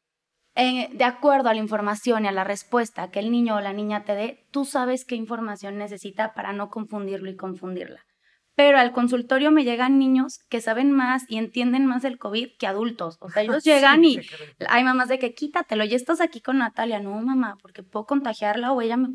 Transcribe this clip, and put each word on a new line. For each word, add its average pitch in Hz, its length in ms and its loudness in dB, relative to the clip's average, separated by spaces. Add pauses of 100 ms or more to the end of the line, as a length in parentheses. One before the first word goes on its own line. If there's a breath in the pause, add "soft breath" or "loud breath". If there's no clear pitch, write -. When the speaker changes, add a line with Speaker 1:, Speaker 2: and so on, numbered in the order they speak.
(540)
Speaker 1:
eh, 254 380 0
de 247 120 0
acuerdo 254 440 4
a 220 60 4
la 220 60 -4
información 214 640 -2
y 202 40 0
a 196 40 -2
la 190 120 -2
respuesta 202 680 -4
que 202 100 -6
el 220 100 -2
niño 240 260 2
o 208 40 -2
la 196 120 -6
niña 208 320 -6
te 208 100 -2
dé, 214 360 -8
tú 277 140 -2
sabes 254 400 -2
qué - 100 -10
información 214 640 -8
necesita 208 560 -8
para 202 180 -8
no 202 160 -6
confundirlo 196 600 -8
y 190 60 -14
confundirla. 185 640 -10 (540)
Pero 285 240 8
al 240 140 4
consultorio 247 580 2
me 302 140 6
llegan 254 340 2
niños 262 420 2 (100)
que 233 100 -4
saben 247 320 2
más 254 340 0
y 220 120 -6
entienden 247 480 0
más 254 160 0
del 254 160 -4
covid 220 300 -6 (100)
que 220 80 -6
adultos. 196 540 -4
O 185 100 -18
sea, 208 140 0
ellos 262 180 -2
Speaker 2:
<laughs> - 20 -2
Sí, 311 60 4
Speaker 1:
llegan 285 340 8
y 269 140 6
Speaker 2:
te 156 80 -12
creo. - 420 -12
Speaker 1:
hay 247 160 4
mamás 254 240 0
de 262 100 -2
que, 247 140 -4
"Quítatelo, 294 520 -4
ya 214 120 0
estás 320 240 -2
aquí 330 220 -2
con 262 160 -2
Natalia". 226 420 -4
"No, 196 120 -8 (100)
mamá, 240 400 -2
porque - 200 -20
puedo 214 220 -10
contagiarla 240 680 -2
o 254 100 0
ella 233 160 0
me 254 160 2